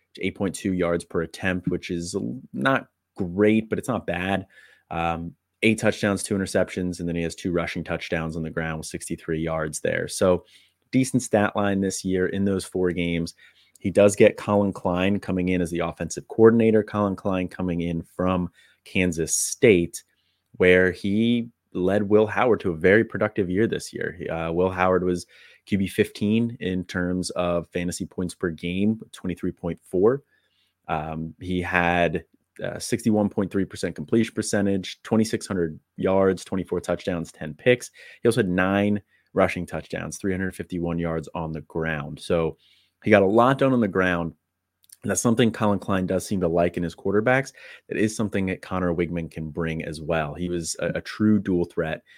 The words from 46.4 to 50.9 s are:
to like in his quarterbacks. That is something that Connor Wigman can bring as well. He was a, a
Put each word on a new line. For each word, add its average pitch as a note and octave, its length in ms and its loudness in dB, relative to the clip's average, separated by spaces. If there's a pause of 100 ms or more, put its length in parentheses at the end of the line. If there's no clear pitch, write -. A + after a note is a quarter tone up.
to F2 60 2
like E2+ 300 0
in F2 60 -2
his E2 120 -6
quarterbacks. A#2 580 0 (340)
That - 100 -6
is G#2+ 180 0
something G2 300 -2
that F#2 160 -4
Connor F2+ 320 -2
Wigman E2 380 -4
can D#2+ 180 -8
bring D#2+ 340 -4
as D2+ 160 -10
well. D2+ 360 -2
He F2 120 -4
was F2 300 -6
a, E2+ 120 -2
a E2 120 -4